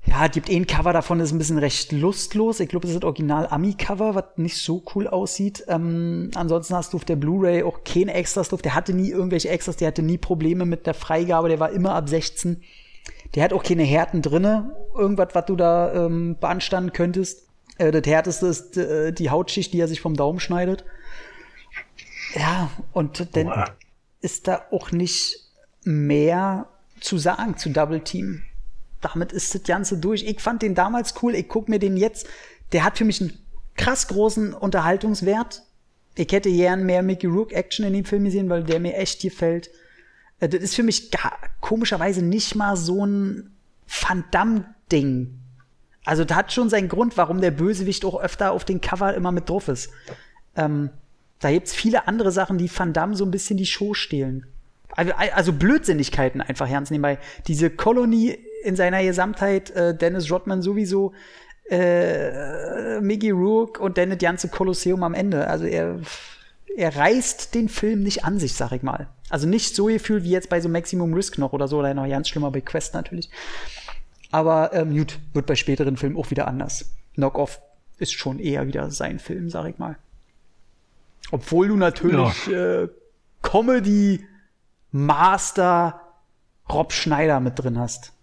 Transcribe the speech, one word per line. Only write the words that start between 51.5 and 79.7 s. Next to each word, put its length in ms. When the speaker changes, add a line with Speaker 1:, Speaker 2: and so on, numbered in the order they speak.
Speaker 1:
gibt's 240
viele 340
andere 240
Sachen, 240
die 180
Van 200
Damme 220
so 100
ein 40
bisschen 280
die 80
Show 260
stehlen. 540
Also, 160
also 400
Blödsinnigkeiten 880
einfach, 300
ganz 200
nebenbei. 280
Diese 200
Kolonie 720
in 140
seiner 260
Gesamtheit, 680
äh, 220
Dennis 360
Rodman 320
sowieso, 500
äh, 1300
Mickey 300
Rourke 500
und 180
dann 120
das 100
ganze 280
Kolosseum 540
am 120
Ende. 340
Also 180
er, 320
er 200
reißt 580
den 140
Film 340
nicht 220
an 140
sich, 160
sag 180
ich 100
mal. 260
Also 180
nicht 280
so 120
gefühlt 380
wie 60
jetzt 180
bei 140
so 80
Maximum 420
Risk 260
noch 140
oder 160
so, 100
oder 140
noch 160
ganz 200
schlimmer 220
bei 120
Quest 320
natürlich. 340
Aber, 420
ähm, 240
gut, 220
wird 120
bei 100
späteren 400
Filmen 200
auch 140
wieder 180
anders. 440
Knock-Off 440
ist 160
schon 240
eher 280
wieder 240
sein 280
Film, 320
sag 180
ich 100